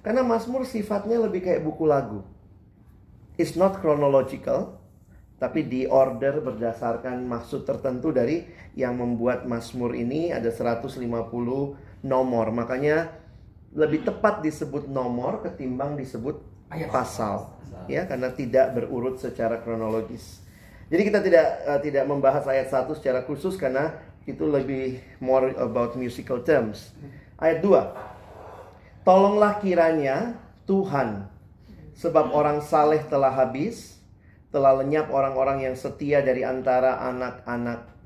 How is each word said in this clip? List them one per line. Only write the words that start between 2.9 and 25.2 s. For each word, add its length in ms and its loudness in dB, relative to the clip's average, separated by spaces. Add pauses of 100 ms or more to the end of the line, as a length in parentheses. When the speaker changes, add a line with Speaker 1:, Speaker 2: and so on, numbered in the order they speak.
Speaker 1:
It's 220 -2
not 240 4
chronological, 960 2 (600)
tapi 260 -2
di 220 -2
order 500 2
berdasarkan 880 -4
maksud 400 -6
tertentu 480 -2
dari 320 0 (320)
yang 160 -2
membuat 540 -2
Mazmur 480 -4
ini 340 -2
ada 240 -2
seratus 480 -4
lima 240 -4
puluh 480 -4 (300)
nomor. 500 0
Makanya 560 0 (640)
lebih 320 0
tepat 380 0
disebut 420 -6
nomor 560 -2
ketimbang 560 -6
disebut 400 -6 (320)
Speaker 2:
Ayat. 220 -8
Speaker 1:
pasal. 580 -2
Speaker 2:
Pasal. 400 -16
Speaker 1:
Ya, 160 -2
karena 240 -4
tidak 460 2
berurut 420 -2
secara 400 -4
kronologis. 840 -6 (480)
Jadi 160 4
kita 160 2
tidak, 220 8 (180)
eh, 240 0
tidak 160 2
membahas 400 2
ayat 240 0
satu 240 0
secara 320 -2
khusus 320 -6
karena 400 -2 (320)
itu 160 -6
lebih 560 -2 (240)